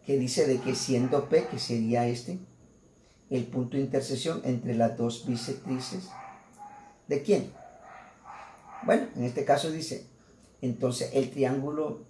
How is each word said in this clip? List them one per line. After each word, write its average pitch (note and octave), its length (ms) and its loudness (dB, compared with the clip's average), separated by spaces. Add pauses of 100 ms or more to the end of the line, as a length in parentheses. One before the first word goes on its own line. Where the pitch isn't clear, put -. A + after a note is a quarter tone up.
Que C#3 140 2
dice C3 300 2
de B2+ 120 4
que C3 140 -2
siendo B2+ 560 2
P, D#3+ 180 6
que - 120 -6
sería A#2+ 480 2
este, A#2+ 320 -4 (880)
el B2 160 0
punto B2+ 320 -2
de C#3 60 2
intersección C3+ 640 0
entre B2 280 0
las A2+ 240 4
dos A#2 300 -2
bisectrices, B2+ 760 -4 (1000)
¿de C#3+ 140 0
quién? - 380 0 (1300)
Bueno, C4 320 4
en A#2+ 80 -2
este B2 180 -2
caso C#3+ 260 4
dice, - 380 -6 (540)
entonces B2 500 -2
el C3+ 200 2
triángulo C#3 800 0